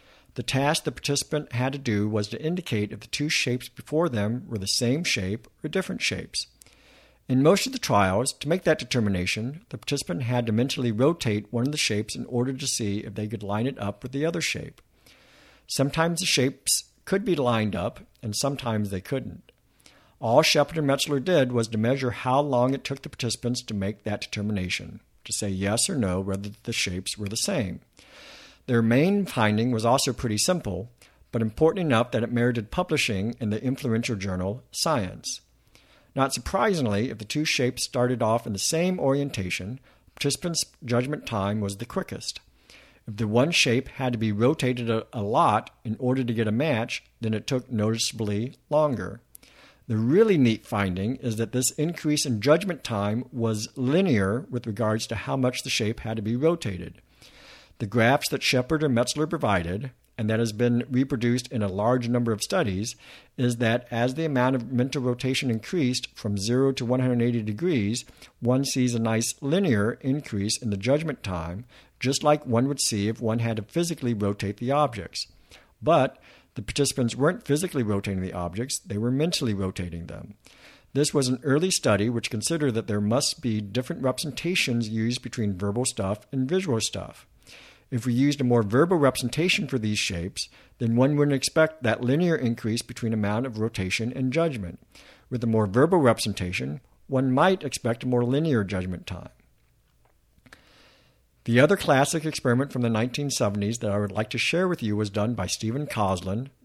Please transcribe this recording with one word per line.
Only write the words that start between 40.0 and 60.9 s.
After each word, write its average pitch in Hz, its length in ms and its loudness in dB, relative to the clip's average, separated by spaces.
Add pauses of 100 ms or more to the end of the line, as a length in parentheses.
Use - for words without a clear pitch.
participants' 160 500 -2 (200)
judgment 127 400 -2
time 104 340 -2
was 101 180 -4
the 120 80 -10
quickest. - 540 -8 (680)
If 104 120 -10
the 113 100 0
one 120 240 4
shape 131 380 2
had 127 240 -4
to 113 40 -4
be 110 140 0
rotated 123 580 0
a, 113 220 0
a 107 100 -6
lot 113 500 2 (120)
in 110 160 -4
order 131 240 0
to 120 100 -2
get 110 140 0
a 107 60 0
match, 120 500 0 (180)
then 110 140 0
it 104 100 -6
took 127 240 -4
noticeably 110 880 -2 (140)
longer. 135 500 0 (680)
The 110 100 0
really 165 420 6
neat 113 260 4
finding 101 520 -2
is 117 180 -4
that 113 160 -4
this 127 200 0
increase 151 540 -2
in 113 160 -2
judgment 170 420 2
time 107 480 -2
was 113 440 -2
linear 131 720 2
with 123 160 -6
regards 110 420 0
to 110 80 -6
how 135 220 -4
much 131 240 0
the - 80 -8
shape 110 300 -2
had 110 160 -6
to 110 80 -6
be 110 120 0
rotated. 110 640 -2 (800)
The 101 80 -4
graphs 117 420 4
that 139 140 -2
Shepard 143 400 2
and 135 120 4
Metzler 143 340 0
provided, 104 640 0 (260)
and 107 120 -2
that 110 100 2
has 113 140 0
been 120 360 2
reproduced 123 600 0